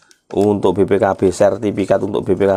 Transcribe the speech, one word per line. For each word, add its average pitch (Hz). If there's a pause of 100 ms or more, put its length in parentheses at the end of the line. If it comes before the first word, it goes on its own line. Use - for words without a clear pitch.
(320)
Untuk 98
B 92
P 95
K 98
B, 98
sertifikat 98
untuk 101
B 92
P 98
K 98